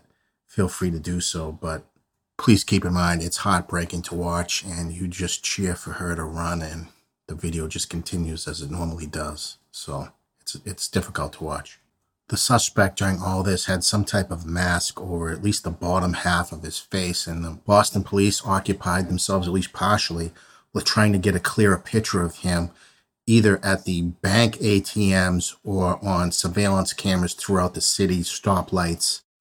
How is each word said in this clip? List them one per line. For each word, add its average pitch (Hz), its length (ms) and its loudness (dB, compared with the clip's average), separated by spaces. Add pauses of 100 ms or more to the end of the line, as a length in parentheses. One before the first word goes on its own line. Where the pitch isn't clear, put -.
(460)
feel 95 220 2
free 90 240 -2
to 80 80 -4
do 87 200 -4
so, 80 300 -4
but 78 320 -8 (560)
please 107 240 6
keep 98 220 2
in 90 80 0
mind, 87 300 2
it's 85 160 -4
heartbreaking 87 640 -2
to - 120 -10
watch, 85 500 -4
and 85 280 -6
you 90 160 -6
just 87 340 -6
cheer 92 320 -2
for - 200 -10
her 87 200 -4
to 82 80 -6
run, 82 400 -4
and 82 240 -10 (400)
the 82 80 -10
video 80 320 -4
just - 240 -8
continues 82 560 -6
as - 140 -8
it 71 100 -10
normally 82 360 -6
does. 76 520 -10 (140)
So 71 360 -10 (320)
it's, - 240 -12
it's - 240 -8
difficult - 460 -4
to - 100 -12
watch. 73 340 -8 (500)
The 107 80 -2
suspect - 640 2
during 95 220 0
all 92 220 -2
this 92 240 0
had 90 160 0
some 104 220 2
type 98 260 0
of 85 160 -8
mask 87 540 -2
over 85 300 -4
at 80 120 -6
least 101 220 0
the 90 60 -2
bottom 87 420 0
half 87 400 0
of 85 100 -12
his - 160 -8
face, 90 480 -4
and 85 180 -6
the 82 220 -10
Boston 101 380 4
police 101 420 2
occupied 95 640 0
themselves, 90 400 0
at 87 40 -2
least 92 200 -2
partially, 85 600 0 (400)
with - 120 -4
trying 107 280 6
to 98 60 4
get 92 160 4
a 90 60 2
clearer 101 380 4
picture 107 440 0
of 82 140 -2
him, 87 340 0 (560)
either 107 380 8
at 95 200 0
the 87 180 0
bank 104 580 2
A 101 200 4
T 98 300 0
Ms 92 520 2
or 92 420 0
on 90 280 0
surveillance 95 600 2
cameras 90 420 0
throughout 90 400 0
the 80 60 -6
city, 90 400 2
stoplights, 87 1040 0 (180)